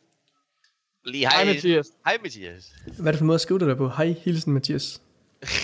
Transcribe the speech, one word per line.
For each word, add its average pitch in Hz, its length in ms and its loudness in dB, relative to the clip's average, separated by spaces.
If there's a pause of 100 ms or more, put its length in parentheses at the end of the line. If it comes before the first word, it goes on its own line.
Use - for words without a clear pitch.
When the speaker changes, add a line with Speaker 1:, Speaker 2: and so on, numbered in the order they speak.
(1040)
Speaker 1:
Lige 127 240 -2
Speaker 2:
Hej, 170 160 4
Speaker 1:
hej. 196 100 4
Speaker 2:
Mathias. 156 320 2 (200)
Speaker 1:
Hej, 214 160 2
Mathias. 92 500 -14 (260)
Speaker 3:
Hvad 170 80 -4
er 156 60 4
det 156 60 -2
for 156 40 0
en 156 40 4
måde 160 80 4
at 165 60 2
skrive 185 180 0
det 170 100 2
der 131 60 2
på? 131 140 0
Hej, 156 260 0 (100)
hilsen 160 280 0
Mathias. 139 480 -2 (640)